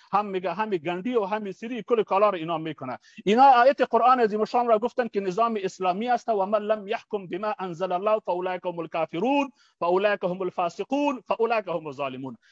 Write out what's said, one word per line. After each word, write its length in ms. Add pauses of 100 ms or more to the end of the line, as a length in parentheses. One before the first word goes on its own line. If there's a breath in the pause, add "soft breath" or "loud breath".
(120)
هم 140
میگه، 280
هم 160
گندی 460
و 100
هم 260
سری، 320
کل 200
کالا 260
رو 60
اینا 220
میکنه. 420 (260 loud breath)
اینا 180
آیت 380
قرآن 380
عظیم 260
شان 220
را 120
گفتن 280
که 120
نظام 440
اسلامی 460
است 200
و 160
من 160
لم 260
یحکم 400
بما 320
انزل 320
الله 280
فاولئک 460
هم 140
الکافرون 720 (280 soft breath)
فاولئک 440
هم 180
الفاسقون 800
فاولئک 460
هم 200
الظالمون. 500 (140 soft breath)